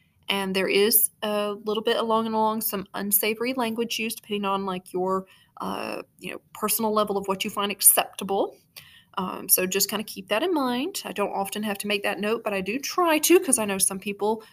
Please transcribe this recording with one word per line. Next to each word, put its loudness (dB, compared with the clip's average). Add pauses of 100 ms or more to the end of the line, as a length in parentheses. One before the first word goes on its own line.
(300)
And 0
there 2
is 4 (140)
a -2 (100)
little -2
bit 2
along 2
and -2
along 2
some -4
unsavory 0
language -2
used, -4
depending -4
on, 0
like, -4
your, 0 (360)
uh, -4 (180)
you -10
know, -10 (120)
personal -2
level 2
of -2
what -2
you -4
find -2
acceptable. 0 (600)
Um, -6
so 2
just 0
kinda -4
keep -12
that 2
in 2
mind. -2
I -6
don't -2
often -4
have -2
to -6
make 0
that -2
note, -2
but -2
I 0
do -4
try 2
to, 8
'cause 2
I -2
know 0
some 0
people 0